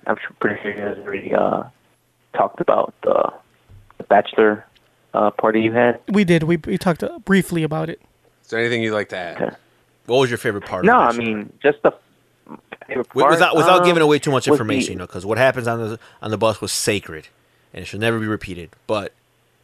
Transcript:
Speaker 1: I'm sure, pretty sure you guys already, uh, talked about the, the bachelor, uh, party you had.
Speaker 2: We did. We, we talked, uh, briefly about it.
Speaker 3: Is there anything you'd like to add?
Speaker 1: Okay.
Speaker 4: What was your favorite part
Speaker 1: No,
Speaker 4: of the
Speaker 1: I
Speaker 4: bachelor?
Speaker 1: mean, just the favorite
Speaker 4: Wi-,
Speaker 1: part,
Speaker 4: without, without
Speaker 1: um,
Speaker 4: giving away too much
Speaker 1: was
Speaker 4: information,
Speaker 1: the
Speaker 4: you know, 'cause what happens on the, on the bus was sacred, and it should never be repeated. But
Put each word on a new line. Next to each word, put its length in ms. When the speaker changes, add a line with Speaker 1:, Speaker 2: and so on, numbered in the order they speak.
Speaker 1:
I'm 120
sure, 220
pretty 220
sure 100
you 60
guys 280
already, 280
uh, 300
talked 280
about 320
the, 280
the 80
bachelor, 600
uh, 180
party 300
you 100
had. 280
Speaker 2:
We 140
did. 200
We, 140
we 200
talked, 260
uh, 160
briefly 440
about 260
it. 120
Speaker 3:
Is 60
there 100
anything 220
you'd 120
like 160
to 80
add? 240
Speaker 1:
Okay. 140
Speaker 4:
What 140
was 120
your 60
favorite 280
part 200
Speaker 1:
No, 80
Speaker 4:
of 60
the 40
Speaker 1:
I 40
Speaker 4:
bachelor? 120
Speaker 1:
mean, 240
just 220
the 80
favorite 220
Speaker 4:
Wi-, 140
Speaker 1:
part, 80
Speaker 4:
without, 240
without 260
Speaker 1:
um, 40
Speaker 4:
giving 180
away 160
too 120
much 160
Speaker 1:
was 120
Speaker 4:
information, 280
Speaker 1:
the 60
Speaker 4:
you 60
know, 80
'cause 180
what 120
happens 300
on 120
the, 200
on 100
the 60
bus 240
was 100
sacred, 560
and 100
it 20
should 140
never 200
be 80
repeated. 420
But 260